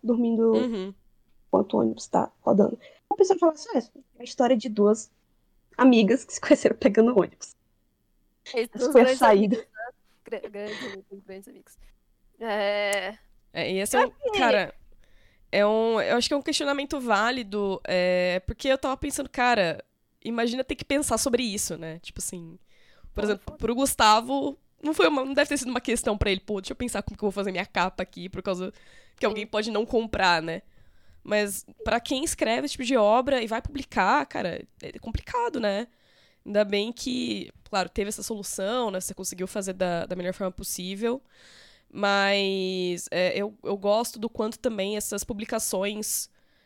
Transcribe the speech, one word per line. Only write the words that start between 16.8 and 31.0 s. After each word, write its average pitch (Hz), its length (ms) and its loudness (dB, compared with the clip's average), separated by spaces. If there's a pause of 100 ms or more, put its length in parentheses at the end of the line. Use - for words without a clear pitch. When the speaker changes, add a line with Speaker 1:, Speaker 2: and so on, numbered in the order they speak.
Speaker 2:
válido, 208 880 -2
é, 180 600 0
porque - 220 -4
eu 262 100 2
tava 269 180 -2
pensando, 277 340 -6
cara, 226 540 0 (400)
imagina 233 400 -2
ter 285 120 -6
que - 80 -14
pensar 277 340 0
sobre 247 240 0
isso, 190 360 -4
né? 160 220 -12
Tipo - 200 -16
assim, 170 380 -12 (560)
por 208 100 -2
Speaker 3:
Como - 0 -
Speaker 2:
exemplo, 208 200 -2
Speaker 3:
foi? - 140 -16
Speaker 2:
pro 233 180 -2
Gustavo, 262 800 2 (240)
não 311 120 -2
foi 349 140 6
uma, 269 160 0
não 269 100 -6
deve 285 160 2
ter 277 80 -2
sido 247 120 -6
uma 240 100 -4
questão 220 380 -2
pra 202 120 0
ele, 190 100 0
"Pô, 202 200 -6
deixa 190 120 -10
eu - 40 -8
pensar 226 260 -6
como - 160 -10
que 208 60 -4
eu 208 40 0
vou 190 40 -2
fazer 196 200 -4
minha 190 140 -6
capa 185 360 -2
aqui, 180 260 -10
por 185 140 -10
causa 185 300 -4 (460)
que 247 80 0
Speaker 3:
Sim. - 0 -
Speaker 2:
alguém 202 200 -2
pode 214 240 -4
não 220 160 0
comprar", 190 560 2
né? 165 200 -6 (600)